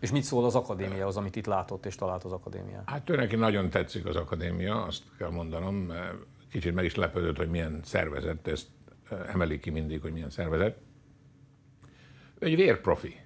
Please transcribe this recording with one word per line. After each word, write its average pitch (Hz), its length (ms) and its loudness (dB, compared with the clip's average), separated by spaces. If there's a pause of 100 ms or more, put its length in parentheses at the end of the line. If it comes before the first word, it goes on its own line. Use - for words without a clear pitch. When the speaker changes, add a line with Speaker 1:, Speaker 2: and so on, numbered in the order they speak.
Speaker 1:
És 107 100 -2
mit 139 120 4
szól 123 220 4
az 120 100 4
akadémiához, 98 600 0
amit 101 200 -2
itt 107 100 -4
látott 95 400 -2
és 95 80 -6
talált 92 300 -4
az 92 80 -6
akadémián? 95 540 -10
Speaker 2:
Hát 139 240 -6
ő 160 60 4
neki 117 200 2
nagyon 104 340 4
tetszik 87 360 0
az 82 100 0
akadémia, 87 680 -2
azt - 180 -8 (160)
kell 87 120 -4
mondanom, 85 440 -4
mert 90 400 -4 (360)
kicsit 87 240 0
meg 90 100 2
is 82 100 0
lepődött, 85 420 0
hogy 82 140 0
milyen 80 320 -2
szervezet, 80 680 -2
ezt, 76 180 -4 (440)
ö, - 40 -6 (180)
emeli 82 260 2
ki 82 120 -6
mindig, 78 300 -2
hogy 78 120 -6
milyen 80 180 -6
szervezet. 85 460 2 (1600)
Ő - 80 0
egy 160 100 6
vérprofi. 110 680 4